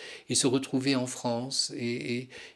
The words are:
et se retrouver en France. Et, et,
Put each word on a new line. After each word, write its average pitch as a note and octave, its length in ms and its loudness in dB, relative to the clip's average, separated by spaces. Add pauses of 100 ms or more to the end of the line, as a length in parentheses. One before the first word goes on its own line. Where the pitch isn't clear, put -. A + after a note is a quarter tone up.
(300)
et B2+ 60 0
se C#3 120 4
retrouver C3 480 4
en B2+ 120 2
France. B2+ 680 -2
Et, B2+ 400 -2
et, B2+ 140 -4 (260)